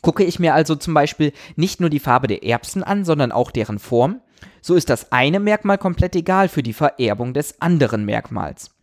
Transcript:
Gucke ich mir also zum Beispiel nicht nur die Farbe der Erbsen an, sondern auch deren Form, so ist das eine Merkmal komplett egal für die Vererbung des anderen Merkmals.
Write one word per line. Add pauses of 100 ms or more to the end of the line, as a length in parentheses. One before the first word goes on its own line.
Gucke
ich
mir
also
zum
Beispiel (240)
nicht
nur
die
Farbe
der
Erbsen
an,
sondern
auch
deren
Form, (400)
so
ist
das
eine
Merkmal
komplett
egal
für
die
Vererbung
des
anderen
Merkmals. (100)